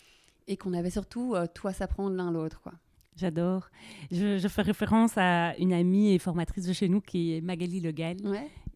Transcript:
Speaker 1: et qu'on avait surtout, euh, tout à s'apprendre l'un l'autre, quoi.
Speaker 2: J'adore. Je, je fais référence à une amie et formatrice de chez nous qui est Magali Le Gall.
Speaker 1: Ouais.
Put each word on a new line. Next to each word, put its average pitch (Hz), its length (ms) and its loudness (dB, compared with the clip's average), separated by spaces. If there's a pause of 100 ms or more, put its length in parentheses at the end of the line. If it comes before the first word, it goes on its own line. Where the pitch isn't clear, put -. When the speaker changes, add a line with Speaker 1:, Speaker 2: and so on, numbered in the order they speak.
(480)
Speaker 1:
et 196 80 -4
qu'on 190 180 -6
avait 175 180 -2
surtout, 233 440 -4
euh, 170 180 0
tout - 140 -8
à 190 60 -2
s'apprendre 196 420 -2
l'un 180 160 -2
l'autre, 160 300 -4
quoi. - 100 -16 (480)
Speaker 2:
J'adore. 180 500 -2 (420)
Je, 196 260 0
je 190 100 0
fais 175 140 0
référence 220 560 2
à 175 400 4
une 180 160 2
amie 190 400 4
et 175 60 4
formatrice 175 460 -2
de 180 80 0
chez 196 140 0
nous 190 140 2
qui 170 320 -2
est 160 80 -4
Magali 175 400 -4
Le 165 100 -2
Gall. 165 320 -6
Speaker 1:
Ouais. 208 260 -4 (260)